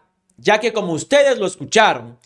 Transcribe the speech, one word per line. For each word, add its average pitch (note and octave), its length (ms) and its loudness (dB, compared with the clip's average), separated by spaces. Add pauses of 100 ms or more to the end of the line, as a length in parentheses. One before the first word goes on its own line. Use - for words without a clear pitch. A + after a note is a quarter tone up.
(380)
ya G3+ 200 2
que A3 140 -2
como F#3+ 220 -4
ustedes C#4 420 2
lo G#3 100 -4
escucharon, C#3+ 800 -2